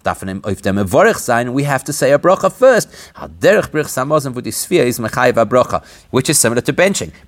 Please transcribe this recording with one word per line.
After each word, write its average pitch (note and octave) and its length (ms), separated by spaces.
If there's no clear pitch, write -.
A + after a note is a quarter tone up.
Darf F#2 200
man F#2+ 220
auf G2 160
dem F#2+ 140
Mevorach A#2+ 420
sein, A#2+ 360
we C#3 100
have C#3+ 200
to D3+ 80
say C#3 200
a C#3+ 80
bracha F#3 340
first. B3+ 360
Haderech - 560
Birchas D3+ 260
Hamazon, C#3 380
wo B2 60
die A2 100
Sfira E3 340
is B2 140
mechayev B2 380
a A2+ 100
bracha, A#2+ 360
which C3 180
is D#3 100
similar A#2 220
to - 100
benching. F#3 400